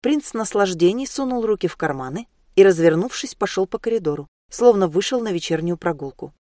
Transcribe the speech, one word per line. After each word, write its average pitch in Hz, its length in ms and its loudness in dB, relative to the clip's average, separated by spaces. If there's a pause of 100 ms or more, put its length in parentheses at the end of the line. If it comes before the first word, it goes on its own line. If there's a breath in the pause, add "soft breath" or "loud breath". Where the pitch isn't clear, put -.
Принц 285 320 -2
наслаждений 202 720 0
сунул 254 380 -2
руки 208 220 -2
в - 80 -6
карманы 143 540 -6 (260)
и, 190 80 8
развернувшись, 170 720 2
пошел 190 320 -4
по - 120 -8
коридору, 156 500 -4 (200)
словно 202 380 4
вышел 202 320 -2
на 220 140 -4
вечернюю 165 440 -4
прогулку. 143 640 -8